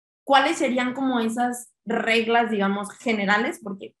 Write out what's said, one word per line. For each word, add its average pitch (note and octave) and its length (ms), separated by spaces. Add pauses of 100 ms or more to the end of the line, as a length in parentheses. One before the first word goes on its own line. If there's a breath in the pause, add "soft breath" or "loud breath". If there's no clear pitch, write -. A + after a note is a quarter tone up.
(240)
¿cuáles C#4 340
serían B3+ 340
como B3+ 280
esas A#3+ 520 (120)
reglas, A3+ 640
digamos, G3+ 480
generales? A3 640
Porque G3 380